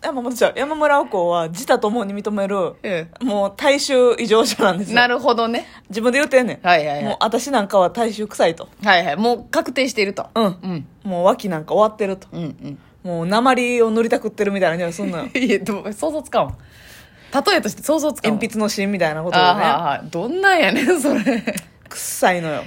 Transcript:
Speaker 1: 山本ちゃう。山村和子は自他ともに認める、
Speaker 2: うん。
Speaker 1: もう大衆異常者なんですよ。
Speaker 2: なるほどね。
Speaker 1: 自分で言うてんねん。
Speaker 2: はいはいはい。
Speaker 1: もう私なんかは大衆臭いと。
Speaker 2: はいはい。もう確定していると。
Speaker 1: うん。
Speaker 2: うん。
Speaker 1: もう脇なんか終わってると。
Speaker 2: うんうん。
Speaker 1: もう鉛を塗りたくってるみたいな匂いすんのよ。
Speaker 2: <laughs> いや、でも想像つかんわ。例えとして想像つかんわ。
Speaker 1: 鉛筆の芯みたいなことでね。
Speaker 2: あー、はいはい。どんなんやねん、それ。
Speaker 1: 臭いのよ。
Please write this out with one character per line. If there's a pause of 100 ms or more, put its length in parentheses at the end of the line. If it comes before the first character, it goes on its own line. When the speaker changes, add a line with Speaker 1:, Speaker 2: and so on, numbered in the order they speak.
Speaker 1:
山
本
ち
ゃ
う。
山
村
和
子
は
自
他
と
も
に
認
め
る、
Speaker 2:
う
ん。
Speaker 1:
も
う
大
衆
異
常
者
な
ん
で
す
よ。
Speaker 2:
な
る
ほ
ど
ね。 (240)
Speaker 1:
自
分
で
言
う
て
ん
ね
ん。
Speaker 2:
は
い
は
い
は
い。
Speaker 1:
も
う
私
な
ん
か
は
大
衆
臭
い
と。 (140)
Speaker 2:
は
い
は
い。
も
う
確
定
し
て
い
る
と。
Speaker 1:
う
ん。
Speaker 2:
う
ん。 (180)
Speaker 1:
も
う
脇
な
ん
か
終
わ
っ
て
る
と。
Speaker 2:
う
ん
う
ん。 (240)
Speaker 1:
も
う
鉛
を
塗
り
た
く
っ
て
る
み
た
い
な
匂
い
す
ん
の
よ。
Speaker 2:
<laughs>
い
や、
で
も
想
像
つ
か
ん
わ。 (960)
例
え
と
し
て
想
像
つ
か
ん
わ。
Speaker 1:
鉛
筆
の
芯
み
た
い
な
こ
と
で
ね。
Speaker 2:
あ
ー、
は
い
は
い。
ど
ん
な
ん
や
ね
ん、
そ
れ。 (680)
Speaker 1:
臭
い
の
よ。